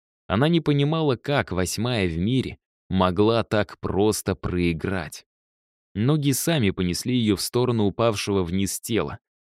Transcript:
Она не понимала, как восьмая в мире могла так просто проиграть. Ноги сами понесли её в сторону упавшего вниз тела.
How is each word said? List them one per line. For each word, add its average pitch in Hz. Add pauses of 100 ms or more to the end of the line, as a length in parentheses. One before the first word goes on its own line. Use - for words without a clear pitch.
(280)
Она 117
не 170
понимала, 147
как 135
восьмая 98
в 80
мире 113 (300)
могла 95
так -
просто 98
проиграть. 87 (680)
Ноги 139
сами 127
понесли 92
её 107
в -
сторону 120
упавшего 101
вниз 92
тела. 98 (320)